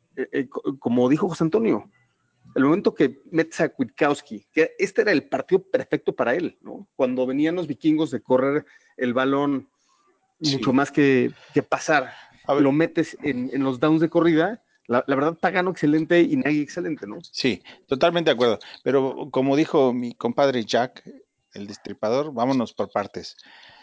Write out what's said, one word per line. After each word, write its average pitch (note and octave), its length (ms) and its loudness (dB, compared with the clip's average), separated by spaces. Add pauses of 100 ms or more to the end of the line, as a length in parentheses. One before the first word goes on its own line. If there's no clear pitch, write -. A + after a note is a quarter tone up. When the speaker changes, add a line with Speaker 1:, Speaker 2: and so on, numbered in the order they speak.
(160)
Speaker 1:
eh, C3 160 -8
eh, C#3 160 -4
co-, - 320 -8
como B2 300 2
dijo D3+ 180 2
José E3+ 160 -4
Antonio, E3 480 0 (640)
el C3 120 2
momento G3 280 2
que C3+ 280 0 (100)
metes D#3+ 300 -2
a D#3 80 2
Kwiatkowski, C3 800 -4
que D#3+ 260 0
este G3 260 0
era G#3 100 2
el C#3+ 160 0
partido F3 340 0
perfecto - 500 -4
para A#2+ 220 0
él, - 240 -6
¿no? - 260 -16 (120)
Cuando B2+ 280 0
venían D3 300 0
los F3+ 100 -4
vikingos D3+ 460 -2
de B2 100 -6
correr C#3 440 0 (320)
el B2 160 -2
balón C3+ 560 0 (720)
Speaker 2:
Sí. C#3+ 160 -2
Speaker 1:
mucho B2 160 0
más C#3 180 2
que, C3 400 4 (220)
que C#3 100 2
pasar, C#3 480 -2 (340)
Speaker 2:
A C#3 100 0
ver. D3 80 4
Speaker 1:
lo C3+ 100 4
metes E3 480 0
en, C3 320 -4
en C3+ 100 -2
los C3 160 -2
downs D#3 220 4
de E3 80 2
corrida. E3+ 520 2 (260)
La, - 200 0
la C#3 80 0
verdad, D3+ 240 0
Pagano F#3 320 0
excelente D#3+ 480 2
y D#3+ 160 4
Nagy C#3+ 240 0
excelente, E3+ 480 -8
¿no? F3+ 140 -14
Speaker 2:
Sí, - 420 -4 (220)
totalmente E3+ 460 2
de - 20 0
acuerdo. A#2 260 2 (240)
Pero C3 480 -2
como C#3 240 0
dijo C#3+ 380 2
mi B2 220 -6
compadre B2 500 0
Jack, - 440 -4 (440)
el G2+ 140 -12
destripador, A2 680 -6
vámonos B2 400 -2
por - 180 -6
partes. - 460 -8 (460)